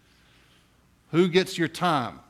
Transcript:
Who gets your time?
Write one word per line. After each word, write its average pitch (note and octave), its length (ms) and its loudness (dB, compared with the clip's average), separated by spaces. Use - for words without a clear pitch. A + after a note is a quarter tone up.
Who F3 180 4
gets F3+ 300 0
your E3 100 0
time? C3+ 520 -4